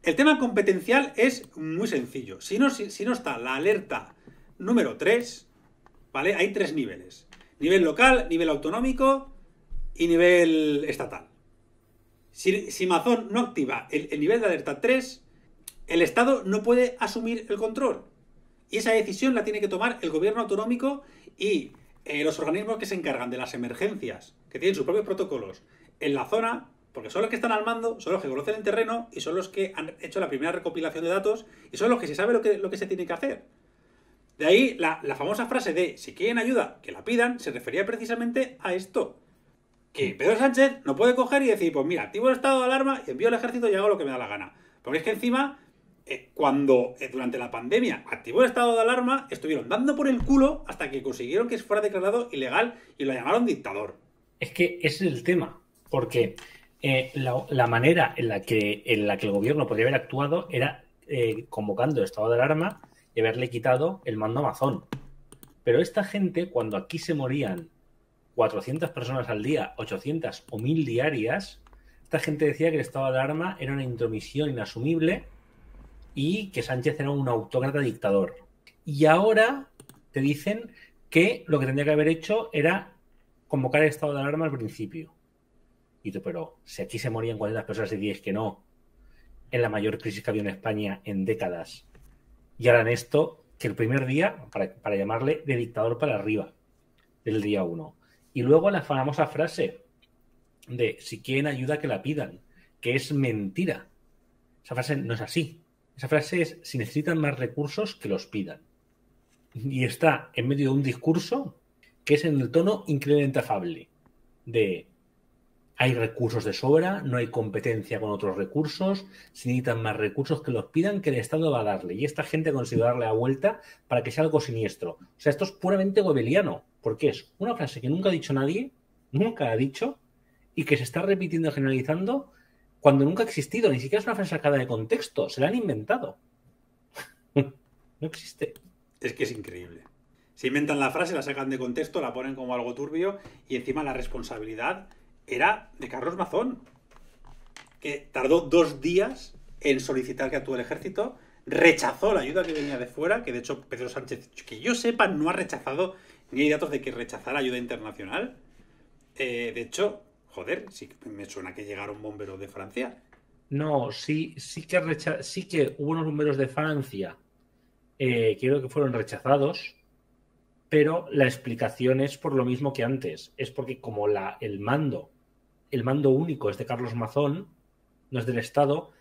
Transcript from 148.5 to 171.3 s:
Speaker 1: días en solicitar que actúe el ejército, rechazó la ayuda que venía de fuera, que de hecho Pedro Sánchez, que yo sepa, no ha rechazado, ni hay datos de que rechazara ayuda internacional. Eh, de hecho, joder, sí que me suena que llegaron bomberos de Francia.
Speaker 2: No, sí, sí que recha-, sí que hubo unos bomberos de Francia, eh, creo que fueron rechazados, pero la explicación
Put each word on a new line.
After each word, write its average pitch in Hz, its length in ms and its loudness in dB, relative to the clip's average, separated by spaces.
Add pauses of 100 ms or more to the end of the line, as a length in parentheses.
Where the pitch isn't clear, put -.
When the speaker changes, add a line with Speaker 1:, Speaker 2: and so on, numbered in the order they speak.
Speaker 1:
días 196 540 0 (260)
en 135 180 2
solicitar 131 500 -4
que 143 60 -4
actúe 135 200 -4
el 120 60 -4
ejército, 196 540 -6 (300)
rechazó 165 680 4
la 160 80 2
ayuda 160 220 -2
que 165 80 -4
venía 143 260 -4
de 120 100 -8
fuera, 180 360 -2
que 135 80 -8
de 120 80 -6
hecho 120 300 -8
Pedro 123 180 -8
Sánchez, 123 400 -10 (180)
que 110 140 -14
yo 233 160 0
sepa, 233 320 2
no 156 220 0
ha 185 40 0
rechazado, 185 640 -4 (360)
ni 131 100 -2
hay 147 80 4
datos 151 220 0
de 139 100 -4
que 131 100 -8
rechazara 120 480 -6
ayuda 127 180 -2
internacional. 120 800 -8 (800)
Eh, 120 400 -4
de 120 60 -8
hecho, 202 400 -4 (260)
joder, 180 440 -8
sí - 180 -18
que - 200 -18
me 101 140 -14
suena 95 320 -14
que 107 80 -14
llegaron 104 380 -12
bomberos 101 380 -12
de 98 100 -14
Francia. 110 520 -10 (480)
Speaker 2:
No, 143 440 0
sí, 156 440 -4
sí - 280 -14
que 180 160 2
recha-, 156 420 -2
sí 190 240 -8
que 156 300 0
hubo 147 140 -2
unos 160 140 0
bomberos 147 300 0
de 135 140 0
Francia, 139 640 -4 (840)
eh, 117 400 2
creo 131 220 2
que 127 60 -8
fueron 139 240 0
rechazados, 139 840 0 (920)
pero 156 440 4
la 139 140 6
explicación 127 760 0